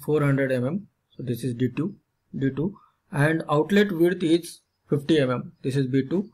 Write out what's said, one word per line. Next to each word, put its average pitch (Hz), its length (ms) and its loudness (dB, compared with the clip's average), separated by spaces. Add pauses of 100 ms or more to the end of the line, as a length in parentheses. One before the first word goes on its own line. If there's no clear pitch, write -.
four 151 180 0
hundred 135 300 2
M 123 140 0
M. 165 100 -2 (400)
So 135 80 -12
this 117 180 -4
is 123 120 -4
D 123 220 0
two, - 120 -2 (540)
D 135 160 2
two, 143 100 -2 (420)
and 156 380 0
outlet 196 420 2
width 175 320 2
is 170 380 0 (300)
fifty 151 280 2
M 127 200 2
M. - 140 -10 (100)
This 131 180 -4
is 131 80 0
B 135 200 2
two. 185 240 -2